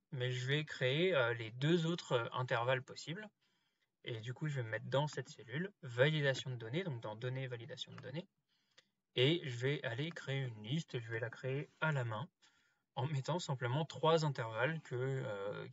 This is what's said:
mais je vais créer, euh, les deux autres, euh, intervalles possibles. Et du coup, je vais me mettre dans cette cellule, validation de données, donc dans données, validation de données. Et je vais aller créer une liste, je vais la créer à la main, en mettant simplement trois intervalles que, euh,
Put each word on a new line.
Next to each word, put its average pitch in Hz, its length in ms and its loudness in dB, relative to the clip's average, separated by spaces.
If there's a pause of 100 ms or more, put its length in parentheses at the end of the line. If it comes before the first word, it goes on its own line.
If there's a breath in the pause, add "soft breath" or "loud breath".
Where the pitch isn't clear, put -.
(120)
mais 127 180 -2
je 127 160 -2
vais 151 180 2
créer, 151 520 2
euh, 120 180 4
les 113 160 -4
deux 156 360 4
autres, 170 260 -2
euh, 117 180 4
intervalles 127 540 2
possibles. 208 440 -10 (760)
Et 117 160 -4
du 120 140 -6
coup, 156 120 -4
je 147 80 0
vais 131 80 0
me 110 80 -4
mettre 123 160 -2
dans 135 220 2
cette - 220 -6
cellule, 139 420 -6 (100)
validation 139 680 4
de 123 60 -4
données, 117 280 -2
donc 127 160 -4
dans 107 160 -6
données, 127 320 -4
validation 120 420 -10
de 113 100 -12
données. 165 280 -8 (880 soft breath)
Et 139 320 4
je 120 100 -4
vais 135 260 0
aller 135 260 -2
créer 135 300 -4
une 113 240 -6
liste, 139 340 -2
je 113 100 -6
vais 113 120 -4
la 120 100 -2
créer 135 400 -4 (100)
à 156 120 2
la 135 100 2
main, 117 260 -2 (680 soft breath)
en 127 100 0
mettant 151 320 0
simplement 131 460 0
trois 160 400 4
intervalles 131 560 0
que, - 160 -6
euh, 113 760 -2